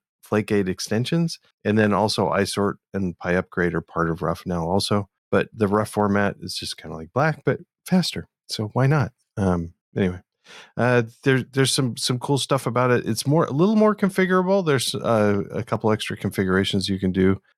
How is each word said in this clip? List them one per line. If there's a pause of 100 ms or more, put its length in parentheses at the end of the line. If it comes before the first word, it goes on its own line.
(240)
Flake
eight
extensions. (260)
And
then
also
isort (180)
and
PyUpgrade
are
part
of
Rough
now
also. (220)
But
the
Rough
format
is
just
kinda
like
black,
but (260)
faster. (220)
So
why
not? (260)
Um, (220)
anyway, (560)
uh, (180)
there,
there's
some,
some
cool
stuff
about
it.
It's
more,
a
little
more
configurable.
There's,
uh,
a
couple
extra
configurations
you
can
do. (180)